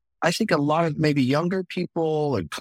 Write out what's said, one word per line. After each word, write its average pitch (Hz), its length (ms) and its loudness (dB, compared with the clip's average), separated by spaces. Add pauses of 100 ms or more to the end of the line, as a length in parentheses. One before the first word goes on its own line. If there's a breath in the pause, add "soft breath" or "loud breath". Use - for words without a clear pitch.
(200)
I 165 120 2
think 220 180 -2
a 165 80 2
lot 151 260 2
of 156 140 -2
maybe 147 240 2
younger 175 420 0
people 156 720 -2
or, 92 60 -2 (180)